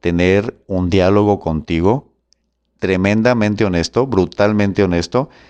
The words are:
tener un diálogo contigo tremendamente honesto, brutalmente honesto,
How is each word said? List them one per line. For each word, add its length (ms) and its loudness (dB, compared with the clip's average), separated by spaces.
tener 640 0
un 240 -4
diálogo 500 2
contigo 720 -2
tremendamente 880 0
honesto, 420 -2
brutalmente 760 0
honesto, 480 -2